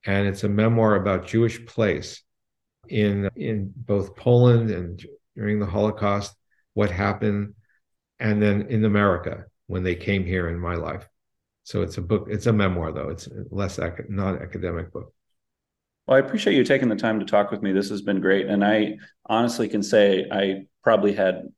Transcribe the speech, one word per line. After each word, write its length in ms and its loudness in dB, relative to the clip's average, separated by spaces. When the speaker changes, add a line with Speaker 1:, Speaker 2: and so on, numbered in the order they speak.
Speaker 1:
And 220 0
it's 180 -4
a 40 2
memoir 460 4
about 320 0
Jewish 380 0
place 580 -2
in, 480 0
in 400 -6
both 400 -4
Poland 560 6
and 320 -8
during 240 -2
the 60 -2
Holocaust, 680 -2
what 180 0
happened, 640 -2
and 220 0
then 280 2
in 160 0
America 600 2
when 180 -6
they 120 0
came 280 -2
here 240 -2
in 120 -4
my 160 -4
life. 300 -8
So 180 -4
it's 160 -6
a 40 -6
book, 280 -2
it's 160 -6
a 80 4
memoir 400 0
though. 160 -6
It's 180 -12
less 300 -6
ac-, 280 -6
not 340 -4
academic 520 -8
book. 200 -14
Speaker 2:
Well, 100 4
I 40 8
appreciate 360 0
you 80 6
taking 240 2
the 80 0
time 240 0
to 60 -4
talk 260 2
with 100 -6
me. 120 -2
This 160 0
has 120 -6
been 200 -2
great. 240 2
And 180 0
I 360 0
honestly 420 0
can 160 -2
say 480 4
I 360 -2
probably 300 4
had 340 -2